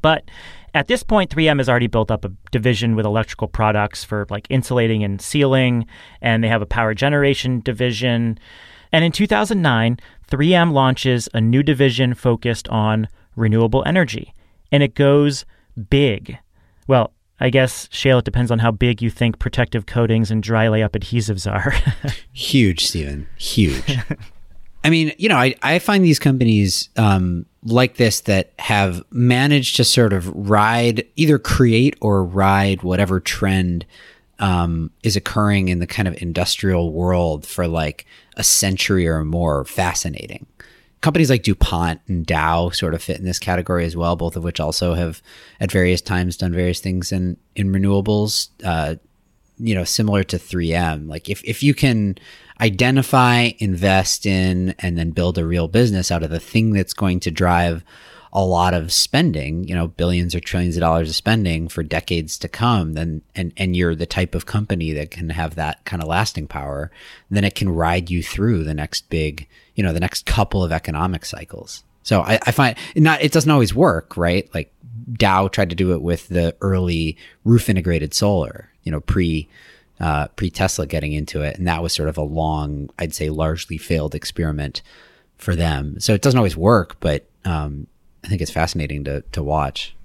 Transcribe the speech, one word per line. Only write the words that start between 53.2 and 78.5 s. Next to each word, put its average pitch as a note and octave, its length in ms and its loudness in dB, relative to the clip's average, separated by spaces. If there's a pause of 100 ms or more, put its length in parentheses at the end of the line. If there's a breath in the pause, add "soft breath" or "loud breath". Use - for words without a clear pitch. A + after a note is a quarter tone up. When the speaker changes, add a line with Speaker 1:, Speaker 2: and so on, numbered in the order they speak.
Speaker 2:
invest F#2+ 640 0
in, F#2 540 0
and F2 180 -2
then E2 140 -2
build F2 260 0
a E2 80 0
real E2+ 220 0
business G2+ 440 2
out E2 120 0
of D#2 80 -4
the E2 80 -4
thing A2 340 0
that's G2 200 0
going F#2 280 0
to F2 100 -4
drive F2 520 2 (500 loud breath)
a G2 100 2
lot F2+ 300 2
of F2 180 -2
spending, E2+ 760 -2
you E2+ 60 -6
know, E2+ 140 -2
billions F2 480 -2
or E2+ 40 -2
trillions F2 360 -2
of E2+ 60 -2
dollars E2 280 2
of D#2+ 60 -6
spending F2 520 0
for - 140 -8
decades D#2 560 -4
to - 120 -10
come, G2+ 440 0
then, D#2+ 280 -6 (140)
and, F2 200 -6
and F#2 200 -2
you're F2 200 2
the E2 100 -6
type F#2 300 -4
of E2+ 100 -6
company F#2+ 460 -4
that D2 200 -8
can E2 180 -8
have D#2+ 260 -6
that D#2 300 -8
kind F2 180 -8
of D#2+ 60 -8
lasting E2+ 360 -2
power, C#2+ 460 -8 (400 loud breath)
then G2+ 120 2
it G2 120 -2
can G2 140 -2
ride E2+ 400 -2
you F2 120 -2
through G2 420 -2
the D#2 100 -4
next - 360 -8
big, D2+ 380 -4 (280 soft breath)
you G#2 80 0
know, F2 100 0
the E2 60 -2
next - 260 -4
couple G2 380 0
of D#2+ 100 -2
economic D#2+ 500 -4
cycles. - 600 -16 (200)
So G2+ 180 2
I, A2+ 240 0
I A#2+ 60 2
find B2+ 260 2 (180 loud breath)
not, D#3 260 4
it D3 100 2
doesn't D3+ 180 2
always A#2+ 240 4
work, A2 440 0
right? F2 360 0
Like, D#2+ 200 -6 (400)
Dow G2 340 2
tried F#2+ 220 0
to E2+ 60 -6
do F2+ 180 2
it D2+ 80 -2
with E2+ 260 -4
the E2+ 340 0
early F2 560 0 (280 loud breath)
roof A#2 240 4
integrated E2+ 440 0
solar, G2 560 -2 (140)